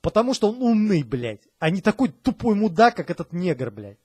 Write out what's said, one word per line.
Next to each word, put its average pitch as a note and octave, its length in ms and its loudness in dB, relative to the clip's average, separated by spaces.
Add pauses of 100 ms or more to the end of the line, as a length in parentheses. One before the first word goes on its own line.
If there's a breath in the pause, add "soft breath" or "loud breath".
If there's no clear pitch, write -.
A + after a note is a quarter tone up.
Потому A#3 340 0
что G#3 160 0
он B3 100 -8
умный, G#3+ 440 2
блядь, A#2 380 -6 (180)
а D#3+ 100 0
не F#3+ 100 -2
такой G#3+ 280 0
тупой A3+ 480 -2
мудак, G#3+ 400 4
как D#3+ 140 -8
этот - 220 -8
негр, D#3 380 -2
блядь. G2+ 340 -18